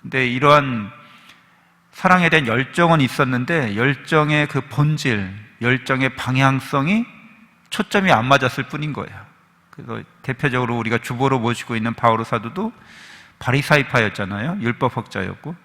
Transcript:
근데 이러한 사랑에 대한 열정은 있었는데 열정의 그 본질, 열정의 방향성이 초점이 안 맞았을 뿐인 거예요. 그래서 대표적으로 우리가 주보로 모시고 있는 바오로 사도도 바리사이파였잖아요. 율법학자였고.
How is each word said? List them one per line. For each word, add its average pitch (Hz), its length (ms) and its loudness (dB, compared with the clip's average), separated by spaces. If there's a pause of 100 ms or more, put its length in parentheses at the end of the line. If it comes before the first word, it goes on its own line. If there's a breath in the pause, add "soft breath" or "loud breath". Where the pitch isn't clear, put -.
근데 131 260 -2
이러한 127 640 2 (1000 loud breath)
사랑에 180 380 4
대한 156 180 4
열정은 151 540 2
있었는데 127 720 0
열정의 147 720 2
그 139 140 -4
본질, 131 720 -2 (280)
열정의 131 540 0
방향성이 135 880 0 (640)
초점이 196 420 0
안 113 140 4
맞았을 131 400 2
뿐인 151 280 -8
거예요. - 220 -10 (540)
그래서 117 320 -12 (220)
대표적으로 123 540 -2
우리가 113 200 -2
주보로 127 420 0
모시고 117 360 -4
있는 113 180 -4
바오로 113 300 2
사도도 139 500 -6 (680 loud breath)
바리사이파였잖아요. 127 1200 0
율법학자였고. 117 1040 -6